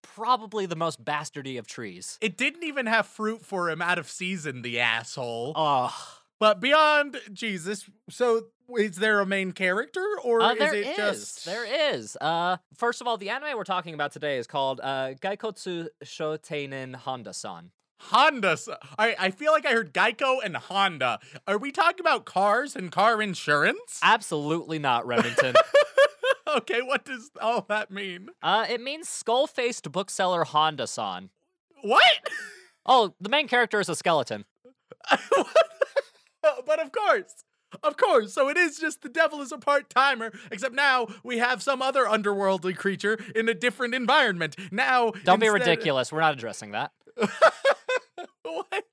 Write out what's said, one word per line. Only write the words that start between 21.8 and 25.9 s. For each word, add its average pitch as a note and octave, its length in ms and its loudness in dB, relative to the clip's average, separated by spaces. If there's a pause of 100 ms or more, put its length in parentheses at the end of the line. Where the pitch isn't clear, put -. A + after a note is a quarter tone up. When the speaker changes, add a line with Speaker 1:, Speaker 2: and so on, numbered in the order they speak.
Speaker 2:
about D#4 260 2
cars G#3 500 2
and F#3 160 -8
car G#3+ 300 2
insurance? G3 800 0
Speaker 1:
Absolutely D#3+ 800 2
not, B2+ 260 2
Remington. B2 540 2
Speaker 2:
<laughs> D#5+ 60 4 (880)